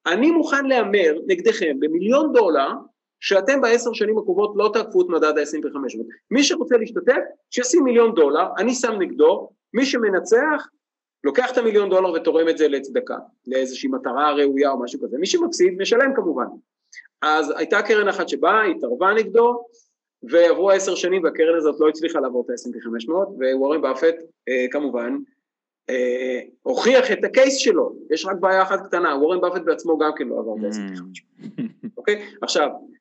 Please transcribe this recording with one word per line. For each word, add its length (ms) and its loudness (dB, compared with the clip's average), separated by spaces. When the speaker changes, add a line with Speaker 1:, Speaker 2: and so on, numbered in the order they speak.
Speaker 1:
אני 240 4
מוכן 360 2
להמר 480 2
נגדכם 540 0
במיליון 520 0
דולר, 360 4
שאתם 400 2
בעשר 320 2
שנים 260 -2
הקרובות 380 0
לא 160 2
תעקפו 300 0
את 60 -2
מדד 300 0
ה-S 80 0
and 220 -6
P 40 -10
חמש 240 -8
מאות." 100 -10
מי 120 2
שרוצה 340 0
להשתתף, 440 0
שישים 340 2
מיליון 300 4
דולר, 320 2
אני 160 0
שם 240 -2
נגדו, 520 2
מי 100 0
שמנצח, 840 0
לוקח 280 0
את 60 -4
המיליון 320 2
דולר 220 2
ותורם 360 0
את 100 0
זה 100 2
לצדקה, 480 -4
לאיזושהי 420 -4
מטרה 440 -2
ראויה 380 2
או 120 -4
משהו 180 -10
כזה. 180 -6
מי 80 -2
שמפסיד, 520 0
משלם 380 2
כמובן. 280 -2
אז 340 0
הייתה 260 0
קרן 260 2
אחת 200 -2
שבאה, 360 2
התערבה 500 0
נגדו, 500 2
ועברו 400 6
עשר 240 2
שנים, 300 0
והקרן 320 2
הזאת 240 0
לא 80 4
הצליחה 320 -2
לעבור 240 -2
את 60 -8
ה-S 180 -10
and 80 -10
P 80 -14
חמש 240 -8
מאות, 200 -2
ווורן 280 0
באפט, 320 0
אה, 220 -2
כמובן, 460 -4
אה, 500 -2
הוכיח 500 2
את 120 -2
הקייס 320 4
שלו. 380 2
יש 160 -2
רק 140 -4
בעיה 220 4
אחת 240 -2
קטנה, 300 0
וורן 240 2
באפט 240 -2
בעצמו 340 0
גם 180 0
כן 120 -6
לא 100 -6
עבר 200 -6
את 60 -6
ה-S 120 -6
and 160 -8
P 20 -12
Speaker 2:
Mm. 40 -12
Speaker 1:
חמש 240 -18
מאות. 720 -14
אוקיי? 300 -4
עכשיו, 260 -2